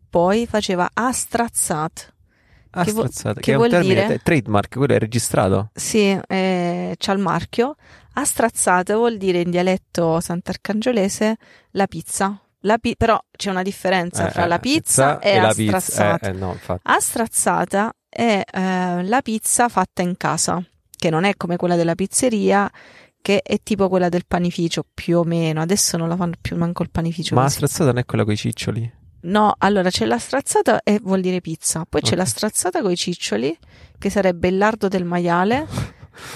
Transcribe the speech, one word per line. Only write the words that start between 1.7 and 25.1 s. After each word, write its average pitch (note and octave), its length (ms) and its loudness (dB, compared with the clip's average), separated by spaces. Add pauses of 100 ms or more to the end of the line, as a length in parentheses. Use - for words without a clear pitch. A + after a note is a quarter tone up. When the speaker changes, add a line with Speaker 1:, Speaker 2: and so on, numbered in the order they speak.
Speaker 2:
A F3+ 100 0
Speaker 1:
Che G#3+ 80 0
vuol-, A3 180 0
Speaker 2:
strazzate, - 300 -6
Speaker 1:
che - 60 -4
Speaker 2:
che - 40 2
è - 40 6
un A3+ 60 2
Speaker 1:
vuol A#3 100 4
Speaker 2:
termine F#3 240 4
Speaker 1:
dire? - 120 2
Speaker 2:
te-, - 160 -2
trademark, A2 540 2
quello B2 180 2
è G#2+ 40 6
registrato? A2 760 0
Speaker 1:
Sì, G3 520 2
eh, F3+ 720 -2
c'ha - 160 -4
il G3 60 0
marchio. G3 560 -2 (400)
A C#4 100 -2
strazzate G#3 680 0
vuol A#3 220 2
dire F#3 240 0
in F3 100 0
dialetto F3 680 0
sant'arcangiolese G#3 1160 -2 (360)
la G3 140 0
pizza. G3 520 -6 (220)
La G#3+ 180 2
pi-, A#3 180 -2
però A3+ 220 2 (120)
c'è - 200 -6
una F#3 120 -2
differenza F#3 640 -2
Speaker 2:
Eh, - 20 -2
Speaker 1:
fra F3 140 -2
Speaker 2:
eh, F3 40 0
Speaker 1:
la E3+ 100 0
pizza G3+ 580 2
Speaker 2:
pizza - 20 -8 (100)
Speaker 1:
e - 40 4
Speaker 2:
e - 60 4
Speaker 1:
a G#3+ 40 4
Speaker 2:
la A2 120 4
pizza, G#2+ 260 2
Speaker 1:
strazzate. G#2 460 0
Speaker 2:
eh, F#2+ 40 -2
eh, - 40 -4
no, F#2+ 180 -4
infatti. F2+ 320 -6
Speaker 1:
A E4 160 2
strazzata G3+ 920 0 (160)
è, A3 420 0
eh, F3+ 540 -2
la A#3 180 0
pizza A3+ 460 0
fatta F#3+ 340 -2
in F3 140 -2
casa, D#3+ 460 -2 (340)
che F3 140 0
non D#3+ 140 0
è G3+ 120 2
come F3 200 -4
quella F3 200 0
della E3+ 180 2
pizzeria, G3 760 2 (500)
che G3+ 220 2
è - 200 -2
tipo G3 260 0
quella F3+ 200 2
del F3 180 -2
panificio, F3 580 -2 (100)
più E3+ 240 0